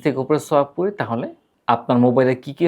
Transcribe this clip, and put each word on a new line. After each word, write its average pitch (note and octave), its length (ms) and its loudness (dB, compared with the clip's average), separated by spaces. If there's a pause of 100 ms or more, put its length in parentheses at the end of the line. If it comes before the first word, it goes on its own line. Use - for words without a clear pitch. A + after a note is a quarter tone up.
থেকে C3 180 0
উপরে D3 240 -2
সোয়াপ C#3+ 300 0
করি, F#3 120 -2 (100)
তাহলে A#2 280 -4 (480)
আপনার B2 300 0
মোবাইলে B2+ 280 2 (100)
কী C#3 160 -14
কী E3+ 80 2